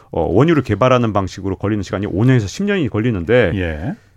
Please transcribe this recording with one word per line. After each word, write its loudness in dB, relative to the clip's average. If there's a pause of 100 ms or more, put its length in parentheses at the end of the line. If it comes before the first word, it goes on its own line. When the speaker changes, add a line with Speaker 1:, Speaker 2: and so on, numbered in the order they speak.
(120)
Speaker 1:
어, -2
원유를 2
개발하는 0
방식으로 -4
걸리는 -2
시간이 -4
오 0
년에서 4
십 -8
년이 0
걸리는데 2
Speaker 2:
예. -4 (220)